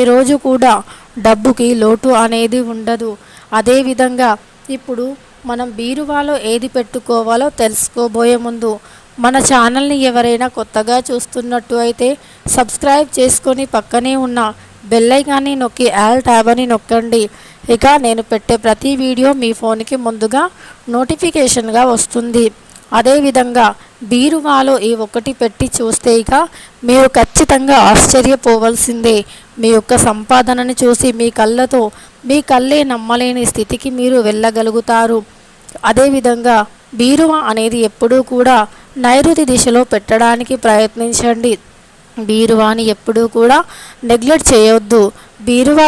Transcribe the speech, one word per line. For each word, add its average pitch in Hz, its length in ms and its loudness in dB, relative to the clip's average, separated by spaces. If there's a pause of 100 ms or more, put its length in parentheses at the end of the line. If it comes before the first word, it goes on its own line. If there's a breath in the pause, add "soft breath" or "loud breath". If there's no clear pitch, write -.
రోజు 247 320 2
కూడా 254 380 2 (460 loud breath)
డబ్బుకి 226 560 0
లోటు 220 400 0
అనేది 226 460 0
ఉండదు. 226 500 -6 (420 loud breath)
అదేవిధంగా 254 760 0 (400)
ఇప్పుడు 247 360 -8 (400)
మనం 247 240 -8
బీరువాలో 285 720 -6
ఏది 220 280 -4
పెట్టుకోవాలో 233 840 -4
తెలుసుకోబోయే 233 880 -2
ముందు 233 340 -6 (480 loud breath)
మన 254 180 0
ఛానల్ని 262 640 0
ఎవరైనా 240 460 0
కొత్తగా 226 520 -4
చూస్తున్నట్టు 240 760 -6
అయితే 233 340 -2 (380 loud breath)
సబ్స్క్రైబ్ 285 640 0
చేసుకొని 262 540 -2
పక్కనే 240 500 -2
ఉన్న 254 240 -4 (460 loud breath)
బెల్ 226 280 2
ఐకాన్ని 277 420 0
నొక్కి 247 380 -2
ఆల్ 214 280 2
ట్యాబ్ 226 280 2
అని 240 160 0
నొక్కండి. 233 560 -2 (480 loud breath)
ఇక 233 160 2 (160)
నేను 226 220 -2
పెట్టే 226 340 -2
ప్రతి 220 380 -2
వీడియో 254 380 0
మీ 254 200 -2
ఫోన్కి 220 420 -4
ముందుగా 226 480 -2 (460 loud breath)
నోటిఫికేషన్గా 247 960 0
వస్తుంది. 233 600 -2 (480)
అదేవిధంగా 247 760 2 (360 loud breath)
బీరువాలో 269 760 0
ఈ 214 160 -2
ఒకటి 220 380 -6
పెట్టి 233 340 -4
చూస్తే 233 520 -2
ఇక 226 140 -4 (500 loud breath)
మీరు 254 240 4
ఖచ్చితంగా 277 760 2
ఆశ్చర్యపోవలసిందే. 233 1300 2 (400 loud breath)
మీ 226 120 0
యొక్క 226 280 2
సంపాదనని 247 840 0
చూసి 240 280 2
మీ 233 180 -2
కళ్ళతో, 240 520 0 (440 loud breath)
మీ 262 160 0
కళ్ళే 269 420 2
నమ్మలేని 247 640 -2
స్థితికి 226 440 -6
మీరు 254 320 0
వెళ్ళగలుగుతారు. 226 1000 0 (640)
అదేవిధంగా 240 720 2 (380)
బీరువా 294 460 2
అనేది 226 380 -2
ఎప్పుడూ 233 420 0
కూడా 247 340 2 (420 loud breath)
నైరుతి 277 480 2
దిశలో 247 380 2
పెట్టడానికి 233 720 -2
ప్రయత్నించండి. 233 960 0 (640)
బీరువాని 220 640 0
ఎప్పుడూ 220 440 -2
కూడా 233 300 4 (460 loud breath)
నెగ్లెక్ట్ 240 460 0
చేయొద్దు. 220 540 4 (380 loud breath)
బీరువా 254 460 2